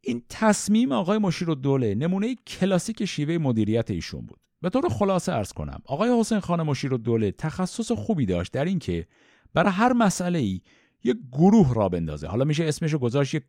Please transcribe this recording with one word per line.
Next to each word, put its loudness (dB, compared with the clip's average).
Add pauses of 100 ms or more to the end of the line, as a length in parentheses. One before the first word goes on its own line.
این -4
تصمیم 2
آقای 0
مشیرالدوله 0
نمونه -2 (120)
کلاسیک -2
شیوه -2
مدیریت 0
ایشون -6
بود. -18 (220)
به -4
طور 0
خلاصه 0
عرض -4
کنم، -10
آقای 0
حسین 0
خان -2
مشیرالدوله 0
تخصص -4
خوبی -2
داشت -2
در -2
این -2
که -4 (480)
برای 2
هر 2
مسئله‌ای 2 (440)
یک 2 (160)
گروه 6
را 2
بندازه. -4
حالا 0
می‌شه 0
اسمشو -2
گذاشت 0
یک -2